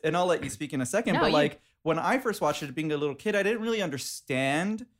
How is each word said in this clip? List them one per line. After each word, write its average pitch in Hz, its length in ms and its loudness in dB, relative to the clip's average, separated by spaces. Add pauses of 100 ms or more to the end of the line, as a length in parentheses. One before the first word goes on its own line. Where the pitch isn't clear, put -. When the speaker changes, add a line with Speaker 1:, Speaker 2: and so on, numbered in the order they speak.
Speaker 1:
and 156 120 0
I'll 180 100 4
let 170 180 2
you 139 60 -6
speak 147 220 -8
in 143 80 -2
a 127 60 -2
second, - 280 0
Speaker 2:
No, 254 60 2
Speaker 1:
but, 151 80 4
Speaker 2:
you 151 40 4
Speaker 1:
like, 147 280 4 (220)
when 160 160 0
I 202 200 2
first 240 220 -2
watched 147 220 0
it, 139 120 -8
being 156 180 -2
a 147 40 2
little 143 180 -2
kid, 208 220 -2
I 196 60 4
didn't 214 200 0
really 226 180 -2
understand 151 1040 -2 (140)